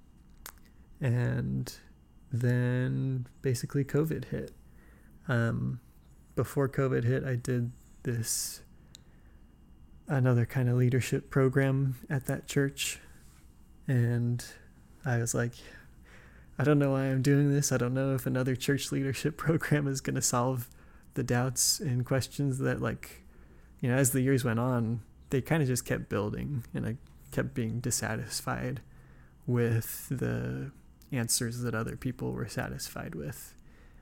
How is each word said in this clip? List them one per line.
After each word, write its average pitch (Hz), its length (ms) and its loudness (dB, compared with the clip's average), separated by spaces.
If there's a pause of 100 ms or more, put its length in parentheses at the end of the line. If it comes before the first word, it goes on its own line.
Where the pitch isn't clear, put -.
(1000)
and 127 720 0 (600)
then 123 920 0 (160)
basically 135 420 0
covid 147 420 0
hit. - 260 -6 (760)
Um, 120 520 0 (540)
before 135 340 0
covid 131 360 0
hit, 131 200 2
I 127 120 -2
did 120 360 -2 (320)
this, - 580 -4 (1400)
another 123 400 4
kind 127 220 0
of 120 80 4
leadership 123 540 2
program 135 640 2 (120)
at 139 180 -4
that 139 200 -4
church. - 540 -2 (840)
And 120 580 2 (600)
I 120 140 2
was 117 160 0
like, 120 180 0 (1080)
"I 131 60 0
don't 147 140 6
know 139 140 4
why 135 140 0
I'm 131 160 2
doing 143 300 6
this. 143 200 2
I 127 40 4
don't 123 180 0
know 135 200 0
if 127 120 -2
another 127 300 0
church 139 360 0
leadership 139 440 -2
<laughs> - 100 -6
program 147 400 2
is 135 140 -2
gonna 131 220 -2
solve 123 460 2 (460)
the 135 80 0
doubts 123 580 2
and 127 240 0
questions 135 540 0
that, 127 220 0
like," - 440 -6 (560)
you 131 80 0
know, 120 80 2
as 135 160 4
the 135 80 2
years 131 240 4
went 113 140 2
on, 120 420 0 (300)
they 135 100 2
kinda 156 260 2
just 123 180 0
kept 120 240 -4
building, 117 640 -2
and 117 140 -4
I 113 100 -4 (340)
kept 127 240 -2
being 113 260 -2
dissatisfied 120 1000 -4 (640)
with 117 640 0
the 127 600 -4 (400)
answers 120 500 -2
that 120 140 -2
other 113 220 -4
people 127 360 -6
were 120 160 -6
satisfied - 680 -8
with, 147 400 -10 (480)